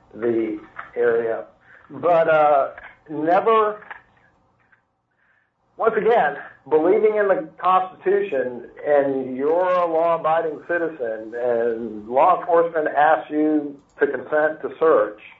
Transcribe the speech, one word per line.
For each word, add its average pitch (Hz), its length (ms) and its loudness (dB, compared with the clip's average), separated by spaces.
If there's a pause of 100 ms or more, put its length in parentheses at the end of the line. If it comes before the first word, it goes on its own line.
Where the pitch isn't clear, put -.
(140)
the, 107 60 -16
the 110 400 -2 (360)
area. 117 500 -2 (440)
But, 160 400 2
uh, 147 420 4 (380)
never, 202 720 0 (1900)
once 220 200 0
again, 190 400 2 (300)
believing 202 500 2
in 202 100 0
the 175 200 0 (120)
Constitution 185 1080 -2 (160)
and 135 520 0
you're 165 320 0
a 180 160 0
law-abiding 165 840 0
citizen 117 680 -6
and 117 720 -2
law 160 320 2
enforcement 165 480 0
asks 147 420 2
you 151 500 -2 (200)
to 139 80 2
consent 151 540 -2
to - 180 -8
search, 123 420 2 (180)